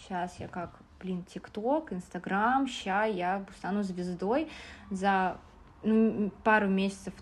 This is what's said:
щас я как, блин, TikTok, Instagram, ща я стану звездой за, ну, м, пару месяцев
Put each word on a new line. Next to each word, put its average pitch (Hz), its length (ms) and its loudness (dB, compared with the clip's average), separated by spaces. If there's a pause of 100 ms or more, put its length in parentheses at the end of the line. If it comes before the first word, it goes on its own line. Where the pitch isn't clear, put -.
щас 180 300 -4
я - 100 -10
как, - 300 -8 (220)
блин, 185 240 -6 (100)
TikTok, 262 560 -2
Instagram, 202 760 0
ща 202 380 0
я 196 400 0 (140)
стану 202 240 0
звездой 185 680 -2 (420)
за, 190 460 2 (460)
ну, 214 120 4 (300)
м, 185 80 0 (120)
пару 214 240 6
месяцев 196 540 0